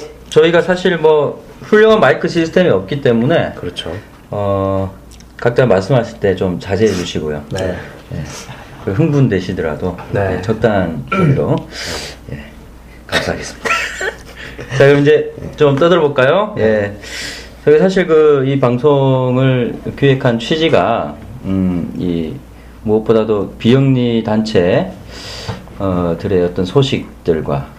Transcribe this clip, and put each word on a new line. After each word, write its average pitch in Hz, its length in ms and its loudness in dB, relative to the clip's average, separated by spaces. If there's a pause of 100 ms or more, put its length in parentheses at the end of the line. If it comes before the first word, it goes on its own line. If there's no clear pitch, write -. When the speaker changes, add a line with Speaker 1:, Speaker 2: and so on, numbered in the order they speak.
(300)
Speaker 1:
저희가 165 320 4
사실 180 360 0
뭐 151 460 2 (180)
훌륭한 220 380 4
마이크 147 280 2
시스템이 165 420 2
없기 120 320 -2
때문에, 120 540 2
Speaker 2:
그렇죠. - 360 -10 (380)
Speaker 1:
어, 98 640 -2 (440)
각자 123 280 2
말씀하실 110 540 0
때 98 160 2
좀 92 240 -2
자제해 101 320 0
주시고요. 78 600 -6
Speaker 3:
네. 92 260 -6 (360)
Speaker 1:
예. 85 100 -8 (600)
그 98 80 -4
흥분되시더라도, 92 1040 0 (140)
Speaker 3:
네. 95 260 -2
Speaker 1:
예, 92 40 -8
적당한 101 680 -2
소리로. 147 460 2 (760)
예, - 80 -10 (680)
감사하겠습니다. - 600 -6
<laughs> - 1080 -8
자, 139 100 6
그럼 143 140 6
이제 147 320 2 (220)
좀 143 200 2
떠들어볼까요? 165 840 2
Speaker 2:
네. 107 60 0
Speaker 1:
예. 104 340 0 (680)
저희 151 160 6
사실 185 260 2
그 151 400 4
이 139 140 0
방송을 127 1160 2 (220)
기획한 135 400 2
취지가, 110 760 0 (300)
음, 92 520 -2
이 85 360 -4 (500)
무엇보다도 110 760 0
비영리 123 680 2
단체, 110 680 0 (880)
어, 87 400 -2
들의 95 240 0
어떤 90 220 -2
소식들과 78 1000 -2 (120)